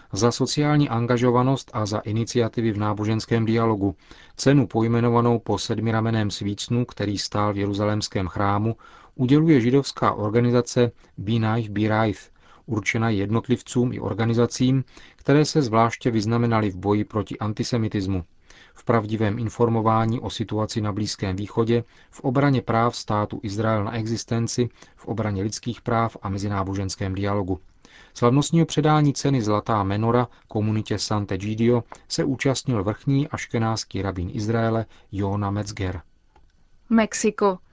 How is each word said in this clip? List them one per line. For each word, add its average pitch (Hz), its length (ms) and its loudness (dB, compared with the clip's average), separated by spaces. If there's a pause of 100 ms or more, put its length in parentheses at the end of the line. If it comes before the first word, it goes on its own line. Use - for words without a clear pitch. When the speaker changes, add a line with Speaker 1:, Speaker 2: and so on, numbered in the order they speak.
(120)
Speaker 1:
za 107 200 2
sociální 147 560 2
angažovanost 123 840 2
a 107 140 -2
za 104 120 -2
iniciativy 113 760 -2
v 101 60 -4
náboženském 107 680 0
dialogu. 110 500 0 (400)
Cenu 139 300 4
pojmenovanou 117 720 2
po 107 200 -2
sedmirameném 110 720 0
svícnu, 104 540 -2
který 101 340 -4
stál 104 340 -2
v 101 40 -4
jeruzalémském 101 720 -2
chrámu, 104 480 0 (380)
uděluje 147 460 4
židovská 123 520 2
organizace 120 800 0 (260)
Be 101 140 -4
Knife, 110 400 -2
Be 107 320 2
Rife, - 260 -4 (360)
určená 113 440 -2
jednotlivcům 113 840 0
i 107 80 -8
organizacím, 117 840 0 (320)
které 147 280 4
se 151 180 0
zvláště 113 480 2
vyznamenaly 113 600 2
v 92 60 -8
boji 101 280 0
proti - 340 -6
antisemitismu, 104 840 -2 (500)
v - 100 -20
pravdivém 107 540 0
informování 113 840 0
o 104 100 -6
situaci 107 500 -4
na 104 120 -2
Blízkém 98 440 -4
východě, 113 480 0 (260)
v - 100 -20
obraně 135 420 2
práv 117 340 0
státu - 460 -4
Izrael 107 420 -2
na 117 120 -6
existenci, 117 720 -2 (280)
v - 100 -20
obraně 104 360 -2
lidských 110 380 -6
práv 113 420 0
a 104 60 -6
mezináboženském 98 880 -4
dialogu. 98 440 -2 (560)
Slavnostního 143 520 4
předání 151 480 2
ceny 139 280 0
Zlatá 104 400 0
menora 113 460 2 (200)
komunitě 107 480 -2
Sant'Egidio 107 840 0 (260)
se - 160 -2
účastnil 127 600 -2
vrchní 139 440 0
aškenáský 113 760 -4
rabín 92 300 -4
Izraele 113 540 -2 (260)
Jona 101 380 -2
Metzger. 101 500 -6 (880)
Speaker 2:
Mexiko. 214 680 2 (140)